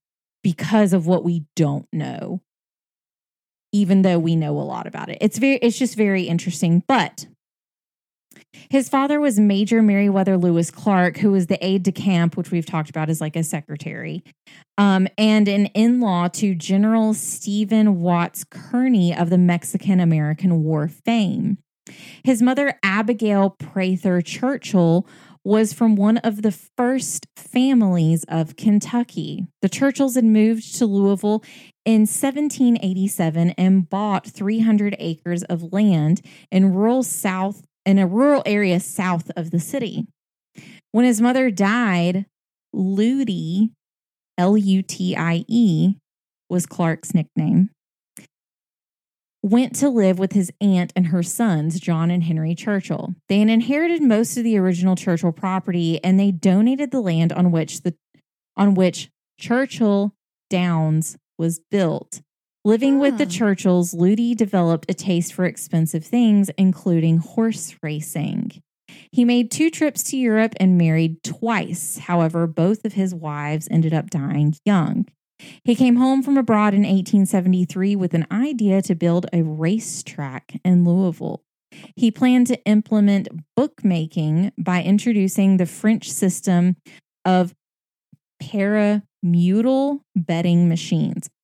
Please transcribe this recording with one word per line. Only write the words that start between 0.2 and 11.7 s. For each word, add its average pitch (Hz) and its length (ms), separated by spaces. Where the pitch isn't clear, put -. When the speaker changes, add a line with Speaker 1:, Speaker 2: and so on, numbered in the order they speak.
Speaker 1:
because 196 520
of 175 120
what 175 200
we 170 180
don't 143 340
know, 151 480
even 196 300
though 180 160
we 165 180
know 147 200
a 143 60
lot 135 240
about - 220
it. - 100
It's - 180
very, 269 200
it's 233 200
just 247 200
very 196 260
interesting. 170 640
But 233 400
his 262 200
father 277 300
was 269 200
Major 208 420
Meriwether 196 560
Lewis 170 340
Clark, 180 460
who 208 140
was 185 160
the - 180
aide 190 180